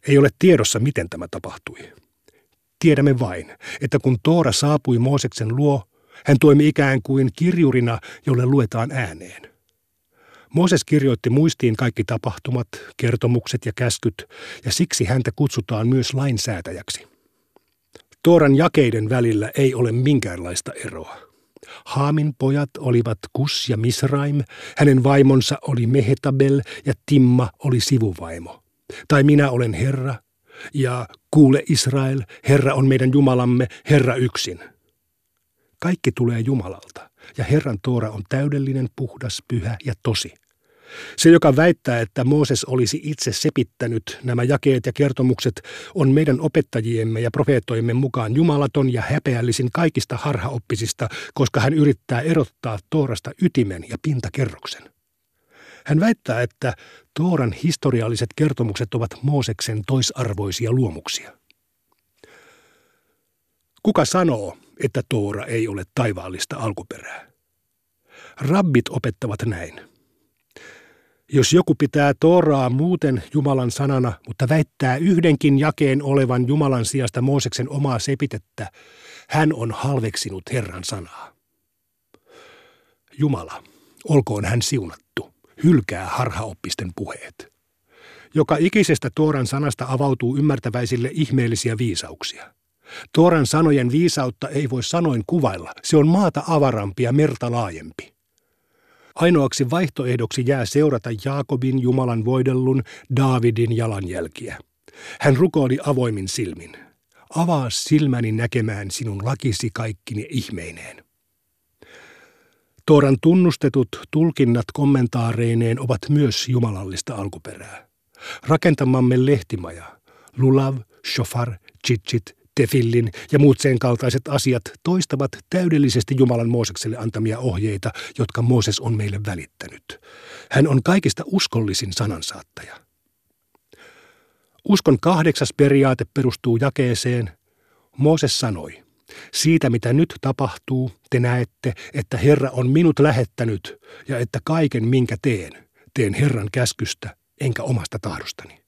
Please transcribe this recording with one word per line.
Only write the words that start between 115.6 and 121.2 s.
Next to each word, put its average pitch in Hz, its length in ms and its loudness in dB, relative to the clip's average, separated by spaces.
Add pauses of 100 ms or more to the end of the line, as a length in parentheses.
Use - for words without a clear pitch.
ovat 123 280 -2
myös 143 400 0
jumalallista 110 680 -4
alkuperää. - 720 -14 (580)
Rakentamamme 131 800 2
lehtimaja, 87 720 -4 (420)
lulav, 135 380 2 (380)
shofar, 120 380 -4 (340)